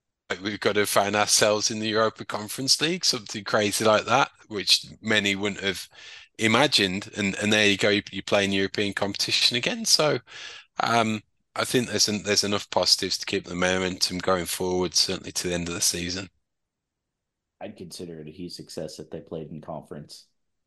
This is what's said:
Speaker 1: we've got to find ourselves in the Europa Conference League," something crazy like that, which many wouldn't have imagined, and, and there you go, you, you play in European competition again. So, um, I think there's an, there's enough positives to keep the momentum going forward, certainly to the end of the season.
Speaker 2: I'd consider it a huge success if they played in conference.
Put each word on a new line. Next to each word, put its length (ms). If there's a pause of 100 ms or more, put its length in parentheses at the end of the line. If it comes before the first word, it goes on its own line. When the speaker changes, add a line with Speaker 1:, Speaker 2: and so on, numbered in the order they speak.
(420)
Speaker 1:
we've 180
got 140
to 120
find 280
ourselves 560
in 80
the 100
Europa 360
Conference 560
League," 240
something 400
crazy 400
like 220
that, 240 (180)
which 380 (140)
many 360
wouldn't 260
have 260 (500)
imagined, 800
and, 200
and 160
there 140
you 100
go, 120
you, 220
you 120
play 220
in 80
European 420
competition 640
again. 280
So, 340 (600)
um, 420 (320)
I 100
think 240
there's 200
an, 140
there's 220
enough 260
positives 480
to 80
keep 180
the 100
momentum 640
going 280
forward, 480
certainly 380
to 160
the 60
end 140
of 60
the 80
season. 480 (1300)
Speaker 2:
I'd 160
consider 440
it 80
a 40
huge 200
success 460
if 120
they 100
played 300
in 100
conference. 640 (400)